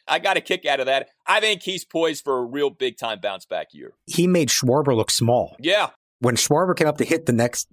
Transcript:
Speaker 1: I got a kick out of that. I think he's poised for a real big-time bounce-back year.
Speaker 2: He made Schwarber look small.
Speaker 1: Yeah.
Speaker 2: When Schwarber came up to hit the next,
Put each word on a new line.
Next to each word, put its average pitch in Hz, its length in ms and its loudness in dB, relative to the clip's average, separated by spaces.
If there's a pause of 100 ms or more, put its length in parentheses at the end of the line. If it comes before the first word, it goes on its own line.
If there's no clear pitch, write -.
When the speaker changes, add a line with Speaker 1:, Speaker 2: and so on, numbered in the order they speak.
Speaker 1:
I 156 120 0
got 185 180 0
a 160 40 -2
kick 185 240 -4
out 139 140 0
of 127 80 -2
that. 135 220 0 (160)
I 202 140 2
think 214 240 -2
he's 185 220 -8
poised 165 380 -2
for 131 160 0
a 123 40 -2
real 139 260 -2
big-time 117 520 -6
bounce-back 92 520 -6
year. 69 200 -20 (120)
Speaker 2:
He 170 220 0
made 170 220 2
Schwarber 135 460 2
look 110 160 0
small. 117 480 2
Speaker 1:
Yeah. 180 300 0 (300)
Speaker 2:
When 127 160 2
Schwarber 165 400 2
came 156 120 2
up 147 100 0
to 123 80 0
hit 160 200 0
the 123 80 2
next, 120 400 0